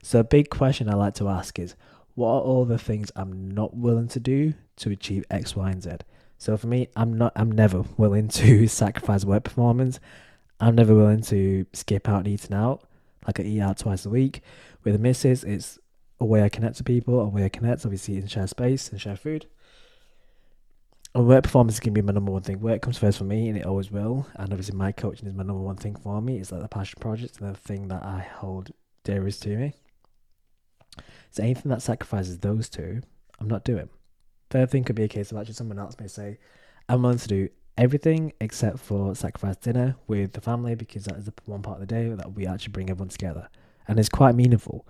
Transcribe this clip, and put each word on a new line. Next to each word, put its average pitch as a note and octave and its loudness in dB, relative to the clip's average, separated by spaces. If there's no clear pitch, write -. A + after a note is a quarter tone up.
So - 4
a - 6
big D3 4
question C3 0
I G#2 2
like G2+ 2
to G2+ -2
ask F#2 -4
is, F2 -10
what A#2 0
are C3 2
all B2+ 2
the A#2 0
things G#2+ -4
I'm F#2+ -8
not G#2+ -2
willing A#2 2
to A#2+ -6
do C#3 0
to - -6
achieve G2 -4
X, - -6
Y, F#2+ -2
and F#2 -6
Z? F2 -10
So A2 -2
for - -6
me, B2 0
I'm A2+ 0
not, A#2 2
I'm A2+ 2
never G#2 4
willing G#2+ 4
to A2 8
<laughs> - 0
sacrifice G2+ 0
work G2 4
performance. B2 2
I'm A#2 6
never A2 8
willing G#2+ 8
to F#2+ 0
skip - -2
out G2+ 4
and F#2 -4
eating G2+ -4
out. A#2 -2
Like, - -4
I F#2 -2
eat G#2+ -2
out G2 0
twice F#2+ -4
a G2+ -6
week. C3 0
With G#2 2
the G#2 2
missus, B2+ 2
it's - -8
a B2 -2
way G#2+ 6
I G2+ 4
connect A2+ -4
to - -8
people, B2 2
a G#2+ 0
way G2 0
I F#2+ 2
connect, - -2
obviously, G2 -4
and G2 -8
share F#2+ -4
space B2+ -2
and G2+ -10
share G2+ -8
food. D#3 -8
And A#2+ 4
work C3 8
performance A#2 4
is - -8
gonna A2+ 0
be G#2 2
my G2+ 0
number G2+ 0
one F#2+ -2
thing. G2 -6
Work A2+ -2
comes B2 -4
first G#2 4
for G2 -6
me, A2 -2
and G#2 -4
it - -6
always G2 -4
will. A2+ -4
And G2 -8
obviously, F#2+ -6
my F#2+ -2
coaching - -8
is G2 -10
my F#2+ -6
number F#2+ -6
one F#2+ -6
thing G#2 -10
for G#2 -6
me. B2 -4
It's, F#2 -10
like, F#2 -8
the G#2 -10
passion - -10
project A2+ -8
and G2+ -8
the G2 -14
thing G2 -10
that F#2 -8
I F#2+ -8
hold F#2 -12
dearest G2+ -4
to G#2 -4
me. C#3 -4
So - -8
anything B2+ -2
that B2+ -2
sacrifices F#2+ -6
those G#2+ -2
two, F2+ -10
I'm G#2+ -8
not A2 -4
doing. G#2+ -4
Third B2+ 2
thing C3 0
could A#2+ -2
be A2 0
a G#2+ 0
case G#2 -6
of G#2+ -8
actually G#2+ -12
someone A2 -10
else G2+ -14
may G#2 -14
say, G2+ -14
"I'm B2 2
willing B2 4
to - -12
do F#2+ 0
everything D3+ 2
except A2 -2
for G2 -4
sacrifice F#2+ -6
dinner B2 -2
with G2+ -2
the A2 -12
family A#2+ -4
because G#2+ -12
that G#2 -8
is G#2 -14
the G#2+ -12
one G2+ -10
part F#2+ -12
of G2 -12
the A2 -6
day A#2 -2
that F#2+ -10
we G2 -6
actually F#2 -8
bring F#2+ -6
everyone F#2+ -6
together." E2+ -8
And G#2+ 0
it's G#2+ 4
quite B2+ 6
meaningful. A#2+ 2